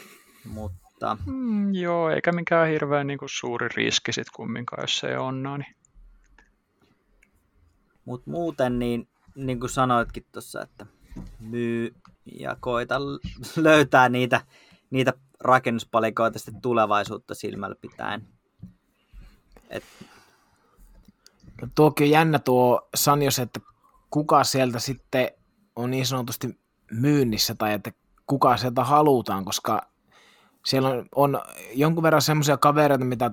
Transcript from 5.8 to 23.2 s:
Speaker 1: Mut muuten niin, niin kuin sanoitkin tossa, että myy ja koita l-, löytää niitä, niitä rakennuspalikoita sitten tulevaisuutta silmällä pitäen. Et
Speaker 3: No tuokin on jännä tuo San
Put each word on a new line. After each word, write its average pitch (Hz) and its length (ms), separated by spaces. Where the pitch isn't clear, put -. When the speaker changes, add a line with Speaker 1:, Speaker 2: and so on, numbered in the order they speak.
Speaker 1:
Mut 123 220
muuten 143 520
niin, 120 280
niin 127 240
kuin 123 100
sanoitkin 123 640
tossa, - 300
että - 240
myy 117 560
ja - 340
koita 123 460
l-, 143 140
löytää 151 540
niitä, 123 320
niitä 131 240
rakennuspalikoita 113 1000
sitten 107 220
tulevaisuutta 104 760
silmällä 101 460
pitäen. - 460
Et - 140
Speaker 3:
No 120 140
tuokin 151 300
on 147 60
jännä 156 280
tuo 123 560
San 147 260